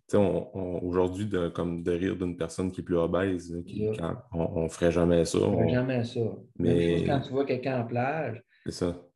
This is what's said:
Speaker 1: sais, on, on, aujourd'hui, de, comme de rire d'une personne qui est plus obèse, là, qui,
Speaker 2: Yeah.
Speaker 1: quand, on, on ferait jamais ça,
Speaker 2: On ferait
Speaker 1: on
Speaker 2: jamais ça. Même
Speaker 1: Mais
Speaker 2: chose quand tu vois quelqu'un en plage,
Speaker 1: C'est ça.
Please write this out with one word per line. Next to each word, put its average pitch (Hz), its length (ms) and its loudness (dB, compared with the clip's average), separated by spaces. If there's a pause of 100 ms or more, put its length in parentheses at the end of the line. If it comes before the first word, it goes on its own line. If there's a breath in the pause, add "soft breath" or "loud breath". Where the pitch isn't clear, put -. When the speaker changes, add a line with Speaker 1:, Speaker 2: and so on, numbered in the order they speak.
(120)
Speaker 1:
sais, - 60 4
on, 90 400 2
on, 90 240 -4
aujourd'hui, 90 460 0
de, 90 220 0
comme 85 340 -4
de 87 80 0
rire 92 240 0
d'une 90 220 -4
personne 87 340 -4
qui 87 100 -8
est - 20 -10
plus 87 140 0
obèse, 87 560 0
là, 85 100 -6
qui, - 180 -10
Speaker 2:
Yeah. 107 160 0
Speaker 1:
quand, 85 180 -4 (160)
on, 82 320 -2
on 80 60 -2
ferait 85 220 2
jamais 85 340 4
ça, 87 140 -2
Speaker 2:
On 101 140 4
ferait 113 120 4
Speaker 1:
on 113 40 2
Speaker 2:
jamais 127 360 0
ça. 120 160 -4
Même 98 160 -2 (200)
Speaker 1:
Mais 85 420 4
Speaker 2:
chose 90 80 0
quand 139 120 2
tu 123 120 -6
vois 135 140 0
quelqu'un 131 360 -2
en 117 40 -4
plage, 123 580 -4 (220 soft breath)
Speaker 1:
C'est - 80 -6
ça. 87 280 -4 (140)